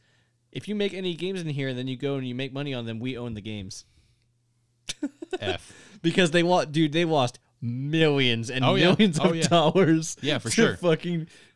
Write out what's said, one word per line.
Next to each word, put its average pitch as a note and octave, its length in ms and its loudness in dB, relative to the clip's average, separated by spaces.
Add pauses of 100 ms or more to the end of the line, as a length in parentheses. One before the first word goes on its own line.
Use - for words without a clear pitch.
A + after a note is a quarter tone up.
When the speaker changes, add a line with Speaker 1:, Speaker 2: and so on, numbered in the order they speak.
(520)
Speaker 1:
"If - 160 -12
you G#3 80 -6
make G3+ 180 -2
any F3+ 220 -6
games F#3 260 -6
in D#3+ 60 -6
here C#3 220 -4
and B2+ 80 -6
then B2+ 100 -6
you C3 80 -6
go C#3 220 -4
and C3 100 -6
you B2 80 -6
make C3+ 160 -6
money C#3 220 -6
on A#2+ 120 -6
them, A2+ 140 -8
we B2+ 180 -6
own A#2+ 180 -8
the G#2 60 -10
games." G2+ 440 -10 (1160)
<laughs> - 380 -10
Speaker 2:
F. - 340 -6 (280)
Speaker 1:
Because E3 300 2
they E3+ 120 4
lo-, F3 220 2
dude, D3+ 280 0
they E3+ 120 2
lost D3 340 0 (220)
millions C3 880 0
and B2+ 160 -2
Speaker 2:
Oh, F3 100 4
yeah. F3+ 120 4
Speaker 1:
millions F#3 320 4
Speaker 2:
Oh, F3+ 100 4
Speaker 1:
of E3+ 60 0
Speaker 2:
yeah. D#3 120 0
Speaker 1:
dollars D#3+ 720 4
Speaker 2:
Yeah, C3+ 180 -2
for A2+ 100 -6
Speaker 1:
to - 60 -2
Speaker 2:
sure. G3 220 4
Speaker 1:
fucking, E3 500 -2 (280)